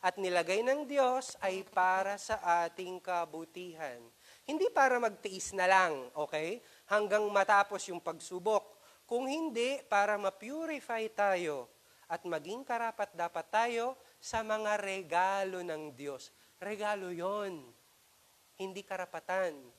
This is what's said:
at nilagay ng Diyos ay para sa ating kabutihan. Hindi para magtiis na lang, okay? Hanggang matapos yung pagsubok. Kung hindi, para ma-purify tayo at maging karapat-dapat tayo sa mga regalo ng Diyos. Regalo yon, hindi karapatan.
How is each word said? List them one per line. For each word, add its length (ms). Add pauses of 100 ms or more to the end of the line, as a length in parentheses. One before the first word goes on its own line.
at 160
nilagay 400
ng 240
Diyos 560
ay 240
para 560
sa 160 (320)
ating 320
kabutihan. 960 (480)
Hindi 240
para 320
magtiis 560
na 160
lang, 400
okay? 480 (240)
Hanggang 480
matapos 560
yung 160
pagsubok. 720 (320)
Kung 240
hindi, 560
para 320
ma-purify 960
tayo 560 (400)
at 160
maging 400
karapat-dapat 800
tayo 480 (240)
sa 240
mga 400
regalo 800
ng 320
Diyos. 320 (320)
Regalo 480
yon, 560 (960)
hindi 240
karapatan. 720 (240)